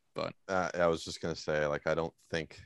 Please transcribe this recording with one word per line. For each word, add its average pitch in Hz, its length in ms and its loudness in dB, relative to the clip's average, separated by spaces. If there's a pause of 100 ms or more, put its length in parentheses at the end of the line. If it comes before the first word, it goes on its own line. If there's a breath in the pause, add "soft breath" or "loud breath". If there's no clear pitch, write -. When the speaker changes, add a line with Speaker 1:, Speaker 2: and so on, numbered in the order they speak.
(160)
Speaker 1:
But 82 160 -4 (160)
Speaker 2:
Uh, 92 260 2
I 87 140 4
was 82 160 2
just - 160 -8
gonna 82 160 -4
say, 76 300 0
like, 73 200 -2
I 78 100 4
don't 82 180 -2 (180)
think 82 340 -6